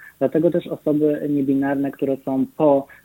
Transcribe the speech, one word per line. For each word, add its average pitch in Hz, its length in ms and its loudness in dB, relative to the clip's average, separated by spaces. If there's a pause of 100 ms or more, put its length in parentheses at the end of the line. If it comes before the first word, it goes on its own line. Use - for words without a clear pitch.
(180)
Dlatego 156 320 0
też 175 160 -2
osoby 147 640 -2
niebinarne, 139 600 0
które 135 340 -4
są 131 220 -2 (100)
po, 143 300 2 (180)